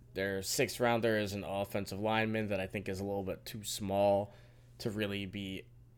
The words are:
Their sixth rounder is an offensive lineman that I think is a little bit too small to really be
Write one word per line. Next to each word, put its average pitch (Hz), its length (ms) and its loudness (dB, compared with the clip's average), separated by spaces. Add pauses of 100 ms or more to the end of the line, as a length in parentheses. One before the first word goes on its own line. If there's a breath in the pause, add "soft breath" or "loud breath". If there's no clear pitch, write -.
(140)
Their 98 280 0
sixth - 380 0
rounder 117 380 4
is 101 160 0
an 101 100 -4
offensive 98 560 -4
lineman 110 500 2
that 98 100 0
I 95 80 -2
think 98 200 -4
is 95 120 -4
a 98 60 -2
little 98 180 -2
bit 92 220 -6
too 107 180 -10
small 101 720 2 (460 loud breath)
to 120 100 -2
really 101 360 -2
be 95 380 -6 (340)